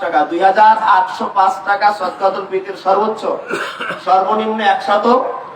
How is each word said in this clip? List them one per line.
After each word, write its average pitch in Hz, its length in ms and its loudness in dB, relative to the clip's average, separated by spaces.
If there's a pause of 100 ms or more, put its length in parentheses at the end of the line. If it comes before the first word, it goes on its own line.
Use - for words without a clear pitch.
টাকা। 185 240 -2
দুই 170 160 -4
হাজার 214 380 6
আটশো 190 560 0
পাঁচ 190 180 4 (120)
টাকা 202 280 2
সদকাতুল 190 580 -2
ফিতর 190 260 -6
সর্বোচ্চ, 208 460 0 (800)
সর্বনিম্ন 214 560 0
একশত 208 460 0 (500)